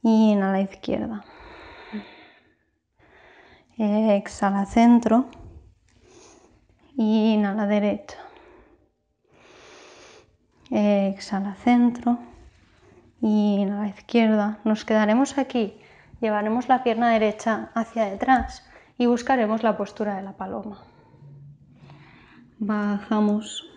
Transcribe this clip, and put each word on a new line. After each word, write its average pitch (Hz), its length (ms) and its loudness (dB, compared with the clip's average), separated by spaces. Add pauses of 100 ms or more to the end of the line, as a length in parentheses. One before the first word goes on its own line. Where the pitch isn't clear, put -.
Inhala, 208 600 2
izquierda. 208 600 -6 (2500)
Exhala, 208 920 0
centro. 233 600 4 (1700)
Inhala, 214 720 0
derecha. 202 500 -2 (2500)
Exhala, 202 840 0
centro. 240 640 2 (1000)
Inhala, 208 680 0
izquierda. 214 760 0
Nos 214 200 -2
quedaremos 214 540 0
aquí. 240 420 -4 (400)
Llevaremos 214 480 -2
la 247 140 2
pierna 233 300 0
derecha 220 640 -2
hacia 226 300 -2
detrás 240 600 -2 (280)
y 240 100 0
buscaremos 233 560 0
la 220 140 0
postura 202 400 -6
de 190 60 -10
la 196 100 -14
paloma. 196 500 -12 (1800)
Bajamos. 208 1040 -2 (120)